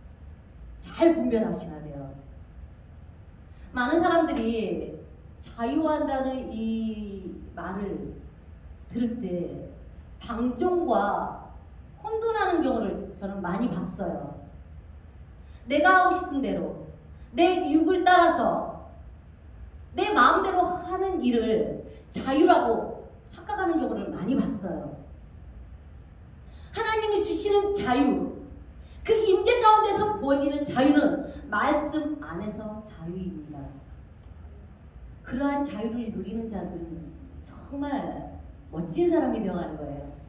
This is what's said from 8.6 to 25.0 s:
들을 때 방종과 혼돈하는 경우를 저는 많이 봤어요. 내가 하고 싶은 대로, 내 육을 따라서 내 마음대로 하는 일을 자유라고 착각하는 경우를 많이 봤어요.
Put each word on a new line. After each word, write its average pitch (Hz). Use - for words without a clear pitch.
들을 233
때 156
방종과 240
혼돈하는 427
경우를 226
저는 196
많이 202
봤어요. 170
내가 359
하고 359
싶은 277
대로, 180
내 339
육을 339
따라서 -
내 415
마음대로 370
하는 370
일을 226
자유라고 269
착각하는 381
경우를 208
많이 247
봤어요. 156